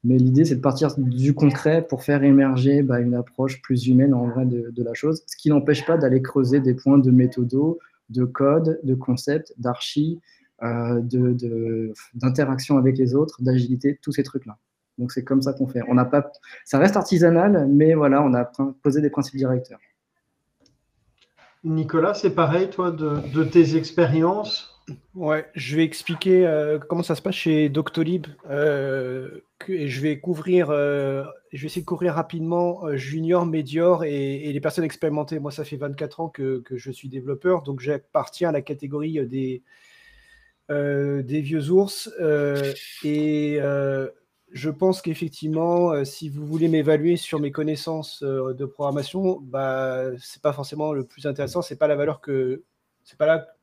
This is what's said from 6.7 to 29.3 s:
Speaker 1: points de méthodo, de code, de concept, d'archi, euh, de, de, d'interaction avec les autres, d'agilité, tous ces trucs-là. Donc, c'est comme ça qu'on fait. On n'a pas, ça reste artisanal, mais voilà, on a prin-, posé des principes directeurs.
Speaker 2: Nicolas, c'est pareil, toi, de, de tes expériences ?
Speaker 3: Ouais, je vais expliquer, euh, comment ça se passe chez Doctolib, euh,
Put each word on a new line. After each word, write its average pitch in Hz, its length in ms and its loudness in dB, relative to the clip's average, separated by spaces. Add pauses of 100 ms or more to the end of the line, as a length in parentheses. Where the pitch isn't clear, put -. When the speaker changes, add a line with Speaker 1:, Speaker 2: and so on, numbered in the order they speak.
Speaker 1:
points 135 240 4
de 131 120 6
méthodo, 127 720 2 (300)
de 123 160 0
code, 156 580 2
de 131 120 0
concept, 127 640 -2
d'archi, 147 600 -4 (420)
euh, 117 380 -2
de, 123 320 2
de, 113 600 -4 (220)
d'interaction 131 600 0
avec 131 200 4
les 127 180 2
autres, 151 260 0
d'agilité, 127 600 0
tous 147 100 -8
ces 139 120 -2
trucs-là. 131 340 -8 (400)
Donc, 123 160 -6
c'est 127 100 -6
comme 135 180 2
ça 135 120 -2
qu'on 135 140 -2
fait. 123 200 -4
On 123 60 0
n'a 123 120 6
pas, 143 240 0 (360)
ça 139 140 0
reste 202 180 4
artisanal, 175 720 4
mais 151 240 6
voilà, 147 280 4
on 135 120 4
a 123 100 2
prin-, 135 400 -4
posé 143 180 2
des 147 80 2
principes 139 280 -4
directeurs. 127 420 -4 (1800)
Speaker 2:
Nicolas, 160 500 0
c'est 196 220 0
pareil, 175 340 2
toi, 180 220 -2
de, 151 280 -4 (140)
de 160 120 2
tes 160 320 4
expériences ? 170 920 0 (460)
Speaker 3:
Ouais, 156 300 -2 (100)
je 139 220 -6
vais 165 80 4
expliquer, 185 600 2
euh, 151 320 0
comment 170 260 -4
ça 165 120 -2
se - 60 -12
passe 185 140 -4
chez 151 340 2
Doctolib, 160 580 -2 (220)
euh, 135 920 -4 (180)